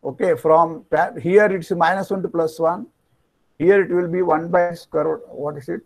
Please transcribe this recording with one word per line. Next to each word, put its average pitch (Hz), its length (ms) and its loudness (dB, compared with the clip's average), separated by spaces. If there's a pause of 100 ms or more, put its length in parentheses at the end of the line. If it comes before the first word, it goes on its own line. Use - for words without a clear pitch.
Okay, 165 340 -2
from 160 540 2
pa-, 156 300 0
here 202 260 4
it's 185 260 -4
minus 175 380 0
one 190 120 -4
to 175 60 -6
plus 160 300 -4
one. 175 280 -2 (720)
Here 196 240 6
it 170 80 -2
will 180 180 0
be 180 140 -2
one 165 260 0
by 175 240 2
square 160 320 -6
root, 156 240 -4
what 147 300 -10
is 127 100 -16
it? - 180 -10